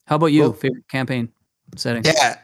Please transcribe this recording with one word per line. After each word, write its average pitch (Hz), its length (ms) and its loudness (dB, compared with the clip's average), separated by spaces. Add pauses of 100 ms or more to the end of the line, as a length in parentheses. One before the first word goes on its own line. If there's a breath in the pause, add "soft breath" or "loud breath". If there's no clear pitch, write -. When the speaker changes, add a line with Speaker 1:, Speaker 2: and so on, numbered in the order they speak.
Speaker 1:
How 151 120 -2
about 160 100 2
you? 151 160 4
Speaker 2:
Well 117 100 2
Speaker 1:
Favorite - 360 -6
campaign 123 400 -4 (460)
setting? 117 300 -6
Speaker 2:
Yeah, 147 380 2